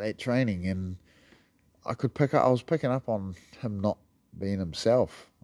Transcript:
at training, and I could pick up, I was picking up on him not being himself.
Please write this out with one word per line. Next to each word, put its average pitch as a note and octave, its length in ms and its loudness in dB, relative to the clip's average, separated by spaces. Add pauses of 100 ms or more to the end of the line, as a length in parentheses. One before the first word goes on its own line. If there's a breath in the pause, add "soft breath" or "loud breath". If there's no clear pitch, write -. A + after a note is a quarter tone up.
at G#2+ 160 -4
training, A#2 500 0
and F#2 280 -2 (920 soft breath)
I - 80 -4
could B2 200 -4
pick C#3+ 200 2
up, B2+ 120 4
I B2+ 40 6
was B2 140 2
picking D3+ 260 -2
up C3 200 -2
on G2 260 -4 (240)
him G#2 220 -4
not G2+ 160 0 (420)
being G2 200 -2
himself. G2 680 0 (160)